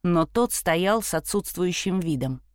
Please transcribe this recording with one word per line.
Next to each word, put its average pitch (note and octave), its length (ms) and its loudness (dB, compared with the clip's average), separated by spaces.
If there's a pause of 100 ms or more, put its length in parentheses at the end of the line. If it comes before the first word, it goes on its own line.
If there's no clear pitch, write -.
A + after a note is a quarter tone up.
но E3+ 220 4
тот A#3 280 0
стоял F#3 480 2
с - 120 -4
отсутствующим F#3 880 -2
видом. C3+ 420 -2 (140)